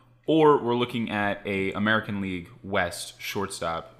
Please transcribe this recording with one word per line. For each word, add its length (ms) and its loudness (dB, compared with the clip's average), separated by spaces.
or 360 6
we're 120 0
looking 360 -2
at 360 0
a 260 0
American 480 0
League 300 -6
West 560 -4
shortstop 800 -6